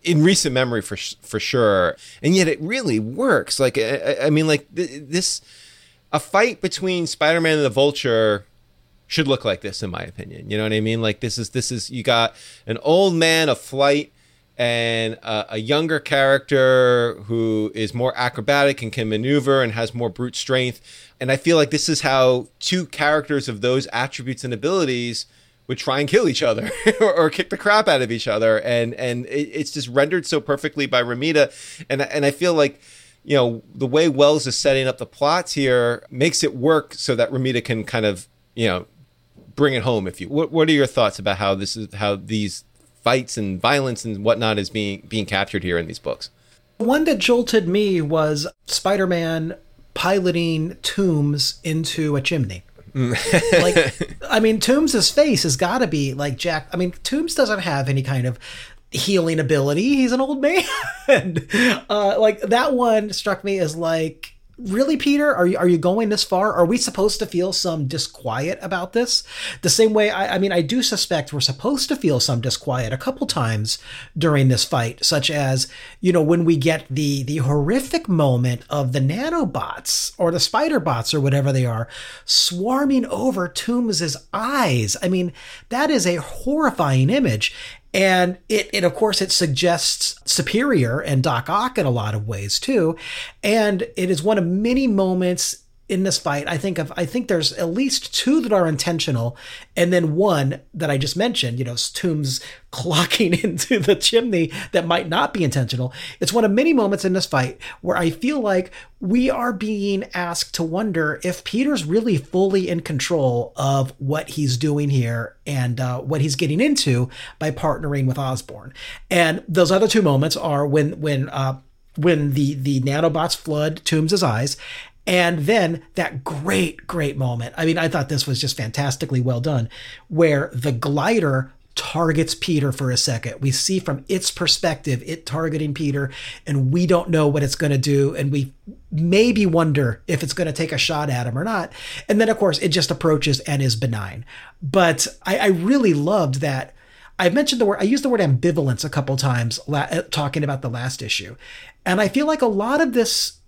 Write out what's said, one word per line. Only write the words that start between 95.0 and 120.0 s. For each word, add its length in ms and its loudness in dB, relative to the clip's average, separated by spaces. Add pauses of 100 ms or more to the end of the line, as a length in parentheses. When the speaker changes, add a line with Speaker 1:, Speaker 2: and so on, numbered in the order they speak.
Speaker 2:
in 140 -2
this 160 0
fight, 300 -4
I 100 -2
think 220 -4
of, 180 -6
I 80 -2
think 220 -4
there's 260 0
at 160 -2
least 420 -2
two 300 2
that 100 -2
are 140 4
intentional, 720 -2 (400)
and 160 4
then 220 2
one 460 2 (120)
that 160 -4
I 80 0
just 180 -4
mentioned, 440 -2
you 60 -2
know, 100 -8
Toombs 680 -2 (160)
<laughs> 140 -20
clocking 720 0
into 340 0
the 160 4
chimney 580 2 (200)
that 160 0
might 200 0
not 240 0
be 120 -2
intentional. 500 -2 (260)
It's 140 -2
one 100 4
of 60 4
many 240 4
moments 320 0
in 80 2
this 140 0
fight 320 -2 (220)
where 140 -2
I 140 0
feel 320 -2
like 300 0 (280)
we 300 2
are 240 -2
being 520 -4 (100)
asked 400 -6
to 80 -2
wonder 600 -2
if 200 -4
Peter's 420 -2
really 320 0
fully 500 0
in 120 -2
control 760 -2
of 440 0
what 300 -4
he's 280 -2
doing 320 0
here 460 -2 (100)
and, 340 -2
uh, 200 -4
what 200 -4
he's 160 0
getting 260 0
into 500 2 (260)
by 140 -2
partnering 560 -2
with 100 -2
Osborn. 560 -8 (380)
And 360 2
those 240 4
other 160 4
two 140 4